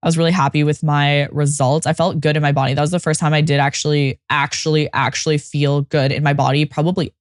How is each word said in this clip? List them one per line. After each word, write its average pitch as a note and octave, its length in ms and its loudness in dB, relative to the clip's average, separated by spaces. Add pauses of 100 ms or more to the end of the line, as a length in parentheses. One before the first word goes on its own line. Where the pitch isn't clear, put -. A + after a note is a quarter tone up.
I - 40 0
was E3 80 2
really E3 160 2
happy D3+ 320 0
with D3+ 200 0
my C#3+ 480 2
results. D3 560 0
I D#3 60 0
felt E3 280 -2
good D3+ 160 0
in D3+ 60 0
my C#3+ 80 2
body. C3+ 240 0
That D3 60 0
was D3+ 100 0
the F3+ 80 0
first D#3 200 -2
time D#3 140 0
I D3+ 80 2
did D3+ 180 2
actually, C#3+ 600 0 (100)
actually, D3 640 0
actually C#3 460 -2
feel C#3+ 420 0
good C#3 300 0
in C#3+ 100 -2
my C#3+ 120 2
body C#3 320 2
probably D#3+ 560 -2